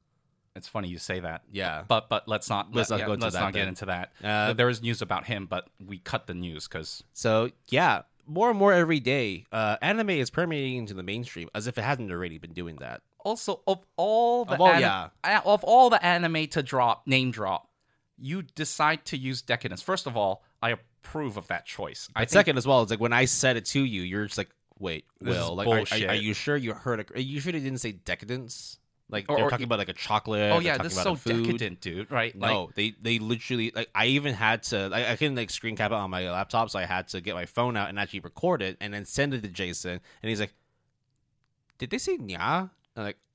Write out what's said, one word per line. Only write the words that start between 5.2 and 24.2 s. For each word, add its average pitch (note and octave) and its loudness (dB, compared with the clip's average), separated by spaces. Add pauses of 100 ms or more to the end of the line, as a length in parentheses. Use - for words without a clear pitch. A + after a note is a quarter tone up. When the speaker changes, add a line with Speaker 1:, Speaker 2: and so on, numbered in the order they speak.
Speaker 1:
him, G2+ -6
but F2+ -6 (160)
we F#2+ -14
cut - -8
the - -10
news F2 -8
'cause - -10
Speaker 2:
So, A2+ 2 (160)
yeah, C3 2 (220)
more F#3 2
and A3 2
more G3 6
every E3 4
day, A#2+ 0
uh, G#2+ 0
anime G#3 0
is C#3 0
permeating C#3+ -2
into G#2 -8
the F#2 -10
mainstream G2+ -8
as G#2+ -6
if B2 -6
it A#2 -2
hasn't B2+ -2
already F2 -6
been E2+ -16
doing E2+ -8
that. A#1+ -12 (240)
Speaker 1:
Also, G#3 -4
of F#3+ 0 (120)
all A#3 4
the - -2
Speaker 2:
Of D#3+ 2
all, F#3 10
Speaker 1:
ani-, E3 8
Speaker 2:
yeah. F#2+ 0 (160)
Speaker 1:
a-, G3 4
of G#3 4
all A#3+ 10
the A#3 6
anime E3 2
to D3 -2
drop, B2 2
name C3 4
drop, F#2+ -4 (480)
you D3+ -6
decide D#3 0
to D3 -6
use C3 -6
Decadence. G2+ -4
First F#3 -2
of A#2+ -6
all, G2+ 0 (160)
I A#2 0
approve A#2+ -8
of F2+ -12
that F2 -6
choice. - -10
I A2+ -2
Speaker 2:
But A#2 0
Speaker 1:
think F#3+ 6
Speaker 2:
second D#3+ 4
as A#2+ 0
well, C3 8
it's G#2+ -2
like G#2+ -2
when A#2 2
I B2+ 6
said C3 4
it A2 -4
to C#3 2
you, A2 -2
you're F#2+ -2